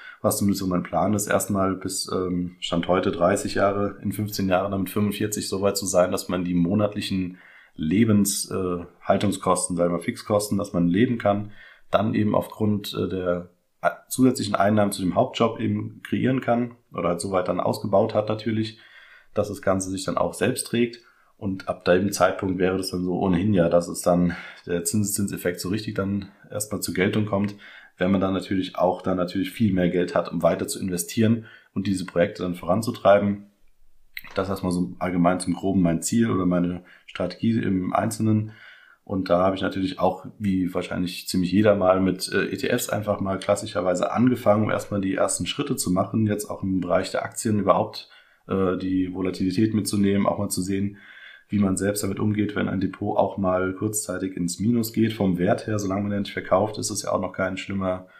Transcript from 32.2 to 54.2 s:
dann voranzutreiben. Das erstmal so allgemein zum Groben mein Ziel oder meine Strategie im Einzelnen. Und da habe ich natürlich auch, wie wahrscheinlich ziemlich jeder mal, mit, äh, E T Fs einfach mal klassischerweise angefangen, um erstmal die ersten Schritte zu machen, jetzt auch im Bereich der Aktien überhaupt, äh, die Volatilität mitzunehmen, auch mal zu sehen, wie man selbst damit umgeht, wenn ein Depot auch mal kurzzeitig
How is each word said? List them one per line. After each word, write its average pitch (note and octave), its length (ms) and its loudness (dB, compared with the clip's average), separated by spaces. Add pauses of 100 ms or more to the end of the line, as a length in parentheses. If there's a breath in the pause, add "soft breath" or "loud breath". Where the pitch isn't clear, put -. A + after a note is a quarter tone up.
dann F2+ 100 -2
voranzutreiben. G2+ 920 2 (880)
Das F#2+ 120 -2
erstmal F#2 240 -2
so F2+ 280 -2
allgemein F2+ 400 2
zum F2 140 -2
Groben F#2+ 280 0
mein E2 200 2
Ziel A2+ 280 2
oder F#2 160 0
meine F2 380 0 (220 soft breath)
Strategie A2 520 -2
im F#2 340 -2
Einzelnen. A2 600 -2 (500 loud breath)
Und F#2+ 260 -6
da F2 120 2
habe F#2+ 160 2
ich - 40 -8
natürlich F#2 380 -4
auch, - 280 -2 (120)
wie F#2 340 0
wahrscheinlich F2+ 560 -4
ziemlich F2+ 220 0
jeder G#2 240 6
mal, F#2+ 260 4
mit, F#2 320 0
äh, F#2+ 140 2
E F#2+ 100 -4
T - 120 -2
Fs - 200 -2
einfach G#2 320 -2
mal G2 180 -2
klassischerweise F#2 760 0
angefangen, A2 520 4
um G2 60 0
erstmal G2 300 -2
die F#2+ 140 0
ersten F#2+ 320 0
Schritte C#3 280 -4
zu - 160 -2
machen, G#2 360 2
jetzt G#2 220 -2
auch G2 140 -10
im F#2+ 180 0
Bereich F2 300 0
der - 140 -2
Aktien G#2+ 340 -2
überhaupt, F#2+ 500 0 (380 soft breath)
äh, F#2 320 0
die F#2 340 0
Volatilität F#2+ 600 0
mitzunehmen, G2+ 520 2
auch - 120 0
mal G2+ 100 -2
zu F#2 140 -2
sehen, G2 340 -2 (540 loud breath)
wie G#2 80 0
man F#2+ 180 4
selbst G2 260 0
damit F#2+ 160 -4
umgeht, G#2 380 0
wenn G2 140 0
ein G2 100 -2
Depot G#2 380 -2
auch - 180 0
mal F#2 380 0
kurzzeitig F#2+ 600 -4